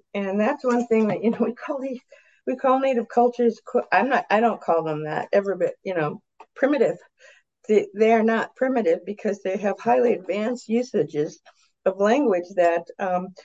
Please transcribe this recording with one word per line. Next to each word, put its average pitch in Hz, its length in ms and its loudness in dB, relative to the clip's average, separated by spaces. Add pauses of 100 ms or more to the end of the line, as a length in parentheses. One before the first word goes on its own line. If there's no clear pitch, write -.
(140)
and 196 260 -4
that's 269 240 -2
one 240 220 0
thing 220 220 2
that, 180 160 -4
you 220 60 4
know, - 100 -6
<laughs> 240 60 2
we 233 80 -6
call 285 260 -8
these, 262 200 -8 (460)
we 262 100 -4
call 262 240 2
native 254 280 0
cultures, 240 580 2
qu-, - 160 -2 (100)
I'm 202 160 2
not, 240 220 0
I 208 100 4
don't 226 200 2
call 165 240 0
them 156 200 -4
that 156 280 -6
ever, 196 240 0
but, 175 260 -2
you 190 120 -6
know, 160 280 -4 (320)
primitive. 240 420 2 (720)
They, 214 280 2
they 220 160 4
are 226 100 4
not 220 320 0
primitive 226 500 0
because 202 380 -6
they 190 140 -4
have 196 240 -4
highly 240 320 2
advanced 208 560 -4
usages 214 720 -2 (440)
of 190 140 0
language 208 460 2 (120)
that, 170 280 2 (140)
um, 185 300 -2 (160)